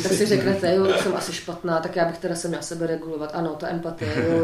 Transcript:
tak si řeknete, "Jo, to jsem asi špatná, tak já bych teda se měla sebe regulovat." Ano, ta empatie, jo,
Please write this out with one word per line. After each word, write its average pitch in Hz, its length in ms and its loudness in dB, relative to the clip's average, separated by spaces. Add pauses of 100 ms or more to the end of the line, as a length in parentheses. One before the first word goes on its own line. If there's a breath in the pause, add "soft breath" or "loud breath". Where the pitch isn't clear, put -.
tak 185 100 0
si 202 140 4
řeknete, 190 480 4
"Jo, 190 120 4
to 185 160 4
jsem 180 140 0
asi 165 160 -4
špatná, 170 480 -2
tak 175 160 -4
já 170 80 4
bych 170 140 0
teda 175 160 -4
se 170 140 -6
měla 156 140 -4
sebe 165 240 -4
regulovat." 156 480 -4
Ano, 165 200 -2
ta 156 140 -6
empatie, 165 600 -2
jo, 170 160 4